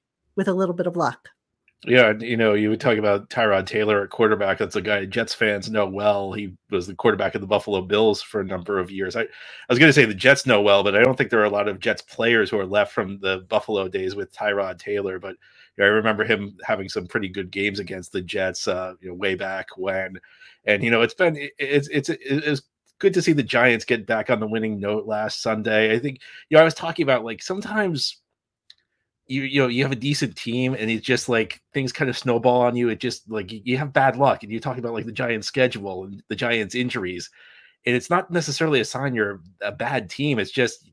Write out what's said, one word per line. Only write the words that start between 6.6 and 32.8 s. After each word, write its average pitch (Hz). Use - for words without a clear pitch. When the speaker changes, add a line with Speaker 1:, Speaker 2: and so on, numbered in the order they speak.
Speaker 2:
was 87
the 95
quarterback 98
of 101
the 98
Buffalo 98
Bills 104
for -
a 95
number 95
of 90
years. 95
I, 117
I 113
was 123
gonna 151
say 135
the 107
Jets 131
know 110
well, 101
but 98
I 107
don't 127
think 117
there 113
are 104
a 107
lot 104
of 98
Jets -
players 113
who 107
are 95
left 101
from 98
the 95
Buffalo 104
days 95
with 101
Tyrod 101
Taylor. 98
But, 92
you 104
know, -
I 101
remember 107
him 101
having 95
some 95
pretty 101
good 92
games 101
against 92
the 95
Jets, 92
uh, 92
you 92
know, 87
way 95
back 95
when. 95
And, 104
you 120
know, 233
it's 226
been, 170
it, 143
it's, 143
it's, 147
it's 147
good 196
to 175
see 170
the 147
Giants 120
get 113
back 113
on 113
the 110
winning 110
note 101
last 107
Sunday. 110
I 117
think, 135
you 156
know, 156
I -
was 160
talking 165
about, 127
like, 113
sometimes 190
you, 135
you 135
know, 131
you 123
have 139
a 135
decent 131
team 127
and 110
it's 110
just, 123
like, 113
things 131
kind 143
of 120
snowball 123
on 123
you. 120